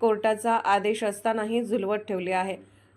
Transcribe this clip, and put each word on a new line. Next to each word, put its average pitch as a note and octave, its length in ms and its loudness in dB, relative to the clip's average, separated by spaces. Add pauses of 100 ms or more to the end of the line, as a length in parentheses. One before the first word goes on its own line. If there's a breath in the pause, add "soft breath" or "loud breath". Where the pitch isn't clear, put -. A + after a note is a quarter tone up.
कोर्टाचा A3 520 2
आदेश G#3 520 2
असतानाही A3 580 -2
झुलवत G#3 360 0
ठेवले F#3 340 -4
आहे. F#3 440 -4 (200 soft breath)